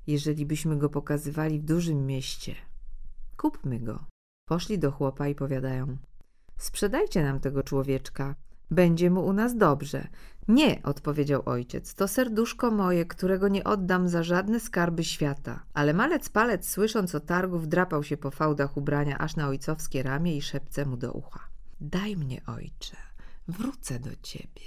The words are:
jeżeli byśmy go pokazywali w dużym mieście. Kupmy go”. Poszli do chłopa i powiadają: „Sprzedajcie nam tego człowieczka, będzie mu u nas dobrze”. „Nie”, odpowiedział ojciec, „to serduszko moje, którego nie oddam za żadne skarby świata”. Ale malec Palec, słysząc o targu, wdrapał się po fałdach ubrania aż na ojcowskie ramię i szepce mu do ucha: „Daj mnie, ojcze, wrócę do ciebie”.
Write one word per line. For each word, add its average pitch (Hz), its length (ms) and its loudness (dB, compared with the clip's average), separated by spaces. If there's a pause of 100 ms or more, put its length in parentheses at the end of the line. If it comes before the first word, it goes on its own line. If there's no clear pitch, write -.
jeżeli 147 380 0
byśmy 151 320 0
go 147 120 2
pokazywali 147 680 -2
w 151 40 -6
dużym 156 420 2
mieście. - 500 -4 (800)
Kupmy 139 420 -2
go”. 113 260 -6 (400)
Poszli 175 340 0
do 143 120 2
chłopa 139 360 -2
i 143 80 0
powiadają: 135 640 -2 (600)
„Sprzedajcie 226 640 2
nam 139 160 2
tego 135 240 0
człowieczka, 135 720 -2 (360)
będzie 170 380 8
mu 180 160 4
u 190 80 2
nas 233 240 2
dobrze”. 156 500 4 (400)
„Nie”, 240 360 6
odpowiedział 143 600 2
ojciec, - 480 -4
„to 196 140 0
serduszko 233 640 2
moje, 185 340 4
którego 185 420 2
nie 196 160 2
oddam 185 440 2
za 170 160 2
żadne 190 360 2
skarby 170 440 0
świata”. 139 600 -2 (100)
Ale 147 200 4
malec 262 360 2
Palec, 214 400 2
słysząc 208 460 0
o 147 40 0
targu, 180 400 0
wdrapał 160 440 2
się 143 140 -4
po 139 140 -4
fałdach 143 460 2
ubrania 143 400 0
aż 151 180 -2
na 147 120 0
ojcowskie 135 560 -2
ramię 147 340 0
i 139 40 -2
szepce - 440 -4
mu 127 120 -4
do 120 160 -4
ucha: - 260 -8 (420)
„Daj 185 360 -4
mnie, 135 300 -6
ojcze, - 500 -10 (500)
wrócę 185 520 -6
do 120 100 -8 (140)
ciebie”. - 440 -12